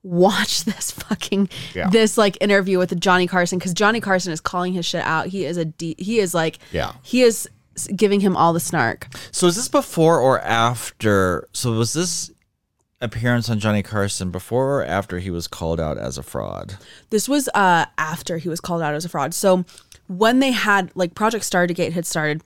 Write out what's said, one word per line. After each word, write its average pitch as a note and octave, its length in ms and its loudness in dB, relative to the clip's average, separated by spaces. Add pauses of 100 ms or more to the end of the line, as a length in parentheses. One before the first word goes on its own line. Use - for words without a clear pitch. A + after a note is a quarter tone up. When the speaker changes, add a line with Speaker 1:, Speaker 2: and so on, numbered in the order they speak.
Speaker 1:
watch F#3 600 2
<laughs> A3+ 80 -2
this - 200 -8
fucking, - 580 -2 (260)
Speaker 2:
Yeah. F#3 140 0
Speaker 1:
this, A3 280 4
like, G3+ 240 2
interview G3 380 2
with F3+ 200 0
Johnny F3+ 280 4
Carson, F3+ 320 0
'cause F3+ 140 -4
Johnny G#3 280 2
Carson F#3 300 0
is D#3 100 -6
calling F3+ 320 -4
his F3 120 -4
shit - 180 -4
out. D#3+ 240 -2
He F#3+ 180 -4
is E3 120 -4
a E3+ 80 -2
D, D#3+ 340 -8
he G#3+ 200 0
is, F#3 140 0
like, D#3+ 260 -2 (120)
Speaker 2:
Yeah. - 220 -4 (100)
Speaker 1:
he B3+ 200 2
is A3+ 260 2 (260)
s-, - 200 -10
giving G3+ 260 4
him F#3+ 160 2
all E3 160 4
the E3 60 0
snark. - 480 -2 (240)
Speaker 2:
So - 160 2
is F3 100 4
this B3+ 100 -6
before E3+ 520 2
or B2+ 200 4
after? G#2+ 1120 0
So A#2+ 220 -2
was A2+ 200 0
this - 380 -4 (680)
appearance A#2 480 -2
on A2 100 0
Johnny G#2 240 0
Carson G2 480 -2
before C3 480 -2
or - 60 -2
after F2+ 340 -4
he F#2+ 100 -6
was E2+ 180 -6
called E2 320 -4
out D2 180 -4
as A1 200 -8
a C2+ 60 -12
fraud? G1+ 520 -10 (340)
Speaker 1:
This G#3+ 200 0
was, C#4 240 0
uh, F3+ 320 4 (120)
after E3 400 -6
he E3+ 120 -6
was E3 120 -6
called E3+ 200 -4
out D3 140 -2
as D#3 100 -6
a E3+ 40 -10
fraud. D3+ 260 -4
So F#3 300 2 (420)
when A3 320 2
they C4+ 120 4
had, G3+ 440 2
like, F3+ 200 0
Project A3 280 0
Stargate F3 480 0
had E3+ 140 -4
started D3+ 400 -2